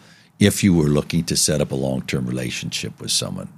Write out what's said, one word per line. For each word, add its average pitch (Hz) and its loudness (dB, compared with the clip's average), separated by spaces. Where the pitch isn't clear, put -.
if 101 4
you 101 6
were 76 4
looking 73 0
to 76 -2
set 73 2
up 69 -2
a 69 -4
long-term 65 -2
relationship 62 -6
with - -6
someone. - -4